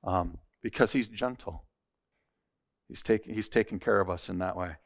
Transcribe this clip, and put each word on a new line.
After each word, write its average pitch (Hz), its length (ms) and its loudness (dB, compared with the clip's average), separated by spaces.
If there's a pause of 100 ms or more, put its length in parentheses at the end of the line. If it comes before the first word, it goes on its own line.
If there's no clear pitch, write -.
um, 87 340 0 (240)
because - 320 2
he's 120 140 0
gentle. 113 560 -6 (1200)
He's - 160 -10
tak-, 110 220 4
he's 107 240 -4
taking - 300 2
care 101 200 4
of 92 100 2
us 87 200 -4
in 92 100 -4
that 92 160 -2
way. 90 200 -6 (100)